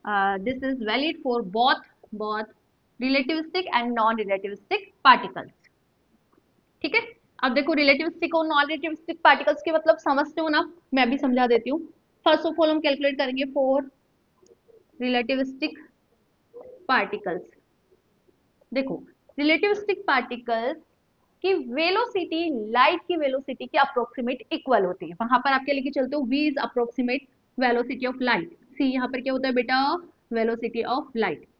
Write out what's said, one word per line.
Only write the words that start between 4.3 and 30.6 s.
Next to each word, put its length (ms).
particles, 480
ठीक 120
है। 60
अब 100
देखो 200
रिलेटिविस्टिक 600
और 120
नॉन 200
रिलेटिविस्टिक 580
पार्टिकल्स 380
के 100
मतलब 260
समझते 420
हो 80
ना, 120
मैं 160
भी 80
समझा 280
देती 240
हूँ। 100
First 200
of 140
all 100
हम 100
कैलकुलेट 380
करेंगे 260
for 380
relativistic 760
particles। 520
देखो 300
रिलेटिविस्टिक 680
पार्टिकल्स 680
की 100
वेलोसिटी 920
लाइट 360
की 80
वेलोसिटी 500
के 120
अप्रोक्सीमेट 640
इक्वल 320
होती 240
है, 120
वहां 200
पर 120
आप 120
क्या 100
लेके 160
चलते 260
हो? 60
V 280
is 160
approximate 600
velocity 540
of 160
light। 240
सी 100
यहाँ 240
पर 120
क्या 120
होता 160
है 60
बेटा, 420
velocity 520